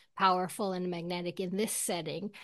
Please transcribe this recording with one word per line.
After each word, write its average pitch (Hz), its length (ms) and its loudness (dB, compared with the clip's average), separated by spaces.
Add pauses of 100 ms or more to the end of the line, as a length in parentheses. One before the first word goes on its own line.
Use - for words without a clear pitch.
(180)
powerful 185 540 4
and 180 180 -2
magnetic 175 500 -4
in 185 180 -2
this 214 160 0
setting. 170 560 -2 (140)